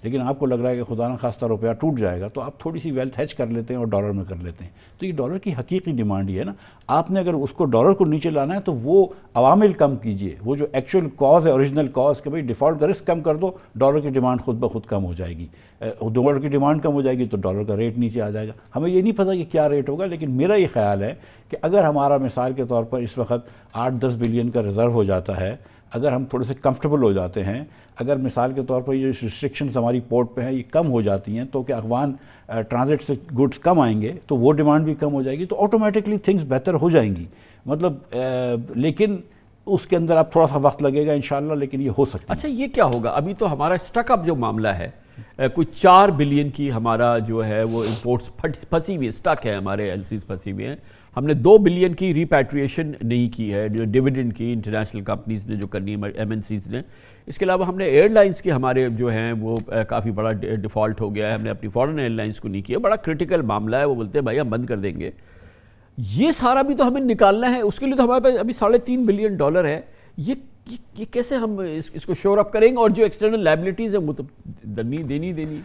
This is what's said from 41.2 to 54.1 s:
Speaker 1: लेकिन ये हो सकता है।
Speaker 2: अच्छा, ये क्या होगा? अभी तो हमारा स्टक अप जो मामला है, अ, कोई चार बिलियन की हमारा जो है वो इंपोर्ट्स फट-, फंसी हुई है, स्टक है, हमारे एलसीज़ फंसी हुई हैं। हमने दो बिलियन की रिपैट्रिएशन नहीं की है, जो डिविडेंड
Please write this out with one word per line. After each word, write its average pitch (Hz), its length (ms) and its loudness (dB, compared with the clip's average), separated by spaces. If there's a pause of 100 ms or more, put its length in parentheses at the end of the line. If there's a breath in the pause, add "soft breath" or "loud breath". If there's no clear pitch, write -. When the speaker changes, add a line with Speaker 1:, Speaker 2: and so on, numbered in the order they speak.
Speaker 1:
लेकिन 135 240 -4
ये 139 80 -2
हो 135 160 2
सकता - 260 -6
है। - 40 0
Speaker 2:
अच्छा, - 140 -6
ये 262 200 -4
क्या - 160 4
होगा? 120 260 0
अभी 165 240 -2
तो 214 120 -2
हमारा 156 300 0
स्टक 233 360 -2
अप 190 120 2
जो 165 100 0
मामला 107 380 0
है, 87 220 -6 (460 loud breath)
अ, 131 80 2
कोई 156 160 0
चार 190 460 8
बिलियन 143 400 0
की 143 180 -4
हमारा 117 500 2
जो 113 220 -2
है 110 240 0
वो 113 200 -2
इंपोर्ट्स 113 560 -2
फट-, 160 240 -6
फंसी 165 300 -2
हुई 143 100 -2
है, 113 60 -2
स्टक 151 340 -2
है, 107 120 -2
हमारे 98 340 -4
एलसीज़ 98 340 -8
फंसी 95 260 -10
हुई 98 140 -8
हैं। 139 180 -10 (320 soft breath)
हमने 143 200 0
दो 180 240 8
बिलियन 180 360 4
की 185 180 0
रिपैट्रिएशन 143 840 0 (100)
नहीं 120 260 0
की 110 200 -4
है, 104 180 -2
जो 113 160 -2
डिविडेंड 127 480 2